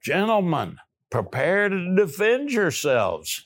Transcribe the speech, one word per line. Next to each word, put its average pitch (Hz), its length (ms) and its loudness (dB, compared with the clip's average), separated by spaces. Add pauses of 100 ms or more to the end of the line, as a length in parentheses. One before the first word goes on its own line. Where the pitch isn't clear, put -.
Gentlemen, 170 760 0 (340)
prepare 160 580 0
to 185 260 -2
defend 208 560 2
yourselves. 120 960 0